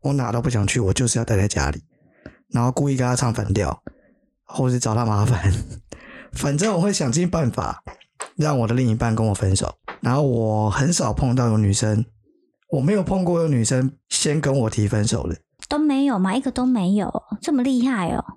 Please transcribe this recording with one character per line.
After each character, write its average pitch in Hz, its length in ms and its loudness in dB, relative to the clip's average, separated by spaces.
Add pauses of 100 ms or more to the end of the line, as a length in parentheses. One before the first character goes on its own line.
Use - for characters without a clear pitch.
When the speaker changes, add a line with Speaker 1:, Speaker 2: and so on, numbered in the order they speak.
Speaker 1:
我 139 120 0
哪 127 180 0
都 117 100 0
不 131 80 0
想 107 180 0
去， 123 120 0
我 98 140 2
就 127 140 0
是 - 100 0
要 113 80 -2
待 113 100 0
在 101 120 2
家 71 240 -2
里。 78 100 -8 (680)
然 120 140 0
后 123 80 2
故 143 180 0
意 135 60 0
跟 127 100 0
她 127 100 2
唱 127 180 0
反 104 200 -2
调， 101 280 -2 (640)
或 - 260 -2
是 123 80 0
找 113 160 -2
她 120 120 2
麻 104 200 2
烦。 95 260 2 (380)
<laughs> - 440 -20
反 143 220 -2
正 202 180 0
我 170 80 2
会 202 100 2
想 151 200 0
尽 170 180 2
办 165 200 0
法 - 340 -6 (520)
让 151 240 2
我 113 80 0
的 117 80 0
另 127 120 2
一 110 60 2
半 113 220 0
跟 113 120 0
我 104 60 2
分 95 220 0
手。 - 200 -4 (260)
然 120 120 0
后 143 80 2
我 110 480 2
很 135 240 0
少 110 200 -2
碰 123 220 0
到 123 120 2
有 110 100 2
女 104 160 4
生， 107 320 0 (640)
我 143 120 0
没 156 120 2
有 202 80 2
碰 185 220 -2
过 175 180 0
有 160 60 0
女 127 160 2
生 131 300 0 (160)
先 151 300 0
跟 143 200 0
我 113 100 2
提 107 180 0
分 107 200 0
手 80 200 -2
的。 - 100 -6 (300)
Speaker 2:
都 294 120 -2
没 285 260 2
有 247 140 0
吗？ 190 160 0
一 269 60 0
个 269 100 -4
都 254 140 -2
没 208 280 2
有， 208 180 0 (300)
这 349 100 -4
么 254 120 2
厉 254 240 2
害 202 220 0
哦。 - 140 -4 (140)